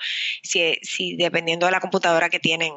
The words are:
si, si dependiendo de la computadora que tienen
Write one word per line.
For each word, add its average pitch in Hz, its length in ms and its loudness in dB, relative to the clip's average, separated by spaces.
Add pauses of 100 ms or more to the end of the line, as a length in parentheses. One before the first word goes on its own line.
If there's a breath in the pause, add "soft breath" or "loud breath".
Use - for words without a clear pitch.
(440 loud breath)
si, 165 400 0
si 180 320 -6
dependiendo 170 500 0
de 185 60 4
la 185 80 2
computadora 180 500 2
que 170 100 -2
tienen 160 360 0